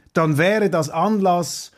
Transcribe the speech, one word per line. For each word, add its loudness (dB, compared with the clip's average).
dann 0
wäre 2
das -2
Anlass -2